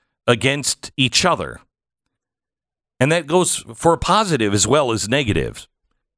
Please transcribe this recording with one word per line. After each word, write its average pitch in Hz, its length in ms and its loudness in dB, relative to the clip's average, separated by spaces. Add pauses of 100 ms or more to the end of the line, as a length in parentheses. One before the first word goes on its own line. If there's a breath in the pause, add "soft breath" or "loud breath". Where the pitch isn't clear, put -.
(280 soft breath)
against 131 680 0
each 131 260 0
other. 107 380 -4 (1400)
And 139 120 2
that 160 160 -2
goes 170 360 0 (100)
for 165 240 2
positive 170 560 0
as 104 140 2
well 135 240 2
as 104 180 -2
negative. 101 580 -2 (500)